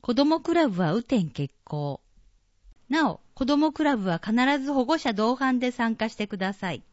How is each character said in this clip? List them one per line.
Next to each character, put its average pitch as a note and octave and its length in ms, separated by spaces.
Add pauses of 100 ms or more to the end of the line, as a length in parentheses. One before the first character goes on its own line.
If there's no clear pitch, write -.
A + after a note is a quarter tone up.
子 A#3+ 140
ど C4+ 100
も D#4+ 160
ク E4+ 140
ラ E4+ 120
ブ F#3 140
は E3+ 100
雨 A3 120
天 G3+ 260
決 C#3+ 260 (100)
行。 D3 360 (880)
な C#4+ 220
お、 - 100 (140)
子 C4+ 100
ど C#4+ 140
も D#4 120
ク D#4 140
ラ C#4+ 140
ブ F#3+ 100
は E3 100
必 G#3+ 160 (240)
ず C4+ 140
保 C4 140
護 D#4 100
者 C#4+ 160
同 A3 240
伴 C4 220
で B3 120
参 A3+ 240
加 G#3+ 140
し - 60
て G#3 120
く G#3 120
だ F#3+ 160
さ F#3 180
い。 A#2+ 100 (100)